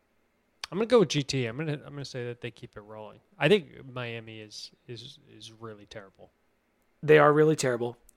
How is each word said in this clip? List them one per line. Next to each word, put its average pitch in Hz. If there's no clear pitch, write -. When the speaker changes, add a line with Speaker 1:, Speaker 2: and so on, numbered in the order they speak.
Speaker 1:
I'm 165
gonna 226
go 233
with 160
G 147
T. 131
I'm 113
gonna, 156
I'm 143
gonna 143
say 123
that 120
they 120
keep -
it 107
rolling. 107
I 147
think 180
Miami 117
is, 104
is, 120
is 110
really 107
terrible. 95
Speaker 2:
They 151
are 147
really 156
terrible. 120